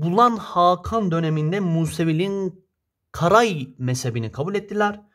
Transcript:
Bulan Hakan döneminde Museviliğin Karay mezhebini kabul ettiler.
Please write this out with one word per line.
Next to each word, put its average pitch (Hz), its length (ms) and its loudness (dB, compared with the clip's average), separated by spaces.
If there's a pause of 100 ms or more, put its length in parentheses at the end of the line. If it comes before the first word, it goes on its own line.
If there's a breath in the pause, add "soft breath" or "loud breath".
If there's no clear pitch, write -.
Bulan 220 360 4
Hakan 180 720 0
döneminde 160 480 0
Museviliğin 175 1080 -2 (440)
Karay 180 560 2 (100)
mezhebini 123 540 -4
kabul 175 240 -4
ettiler. 208 460 -2 (140)